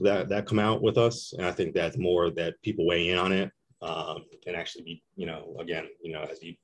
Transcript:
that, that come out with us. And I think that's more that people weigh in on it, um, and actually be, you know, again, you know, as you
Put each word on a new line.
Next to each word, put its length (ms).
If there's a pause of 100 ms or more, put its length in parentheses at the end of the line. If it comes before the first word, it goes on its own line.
that, 280
that 180
come 120
out 220
with 160
us. 400
And 80
I 80
think 200
that's 240
more 340
that 300
people 240
weigh 240
in 80
on 140
it, 200 (300)
um, 440 (200)
and 100
actually 280
be, 200 (120)
you 100
know, 340
again, 280 (140)
you 100
know, 180
as 140
you 200